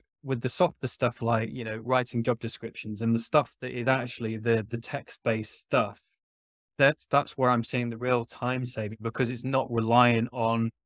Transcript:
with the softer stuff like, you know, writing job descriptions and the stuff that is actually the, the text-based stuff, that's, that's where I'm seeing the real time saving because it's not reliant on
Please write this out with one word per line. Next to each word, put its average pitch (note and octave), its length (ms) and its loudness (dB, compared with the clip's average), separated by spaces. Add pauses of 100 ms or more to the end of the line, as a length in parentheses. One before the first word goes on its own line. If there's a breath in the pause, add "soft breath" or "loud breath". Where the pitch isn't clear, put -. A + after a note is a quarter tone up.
(240)
with C3 180 -4
the B2+ 80 0
softer - 380 0
stuff - 340 -2
like, A2+ 300 0
you A#2+ 120 -8
know, A2 140 -8
writing A#2+ 440 0
job A#2 180 0
descriptions A2 640 -8
and A#2 140 2
the A#2 40 4
stuff C#3 420 0
that B2+ 100 -6
is A#2+ 160 -4
actually A#2+ 500 0
the, A2+ 300 2
the A#2 100 -4
text-based - 840 -6
stuff, G#2+ 420 0 (760)
that's, C#3+ 300 4
that's - 300 0
where B2+ 120 4
I'm A#2+ 140 4
seeing A#2+ 260 -4
the A#2 80 -8
real A#2+ 280 0
time B2+ 400 -4
saving A2+ 360 -6
because A2+ 280 0
it's B2+ 160 -6
not C3 260 0
reliant A#2 600 4
on A2+ 400 0 (140)